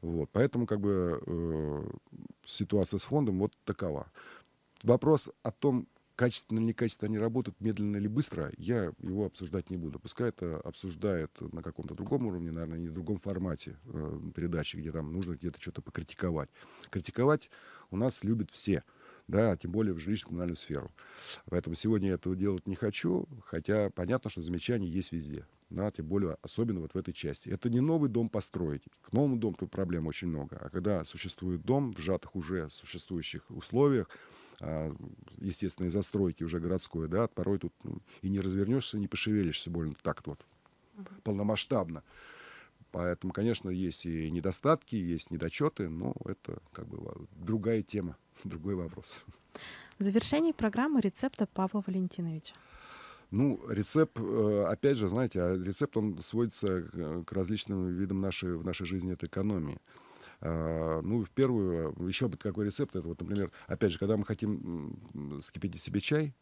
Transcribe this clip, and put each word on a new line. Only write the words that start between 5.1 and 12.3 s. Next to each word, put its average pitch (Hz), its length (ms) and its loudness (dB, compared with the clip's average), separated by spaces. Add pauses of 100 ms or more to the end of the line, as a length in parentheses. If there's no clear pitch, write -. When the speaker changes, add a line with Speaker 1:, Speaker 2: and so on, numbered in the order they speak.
Speaker 1:
о 113 100 -2
том, 127 340 2 (300)
качественно 113 420 2
или 113 80 4
некачественно 113 420 0
они 110 100 0
работают, 113 420 0
медленно 104 360 0
или 101 120 0
быстро, 104 480 0
я 101 440 0
его 98 260 -2
обсуждать 90 440 -4
не 92 60 -2
буду. 80 220 -6
Пускай - 320 -2
это 82 300 -4
обсуждают 85 680 -2 (220)
на 80 100 -8
каком-то - 320 -8
другом 123 320 0
уровне, 87 240 -4